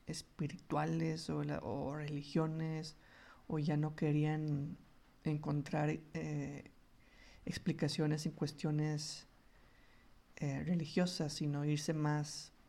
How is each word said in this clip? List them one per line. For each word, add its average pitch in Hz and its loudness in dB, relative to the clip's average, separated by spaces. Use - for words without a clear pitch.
espirituales 160 -2
o 147 0
la, 147 -2
o 135 -2
religiones, 156 -2
o 160 -2
ya 151 2
no 156 2
querían 151 2
encontrar, 151 2
eh, 147 -4
explicaciones 156 0
en 156 -2
cuestiones, 151 -2
eh, 143 -2
religiosas, 170 0
sino 147 0
irse 151 2
más 151 0